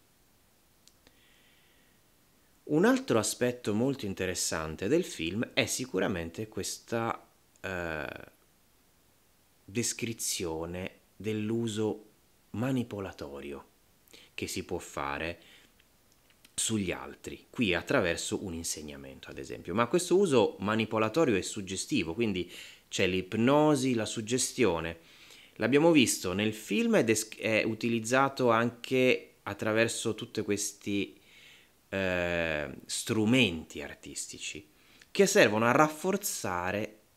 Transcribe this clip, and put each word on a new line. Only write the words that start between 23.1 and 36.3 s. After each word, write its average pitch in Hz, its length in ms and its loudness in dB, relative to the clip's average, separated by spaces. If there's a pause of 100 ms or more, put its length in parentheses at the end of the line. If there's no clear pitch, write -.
la 110 120 0
suggestione. 104 920 0 (580)
L'abbiamo 143 360 4
visto 104 420 4
nel 107 200 0
film 226 420 0
ed 123 140 4
è 110 40 4
sc-, - 240 -4
è 107 260 2
utilizzato 117 880 2
anche 120 920 2
attraverso 110 720 0
tutti 113 260 -6
questi, 101 760 -2 (720)
eh, 87 800 0 (160)
strumenti 107 960 0
artistici - 840 -12 (440)
che 196 140 6
servono 117 400 6
a 120 60 6
rafforzare 110 1300 0 (200)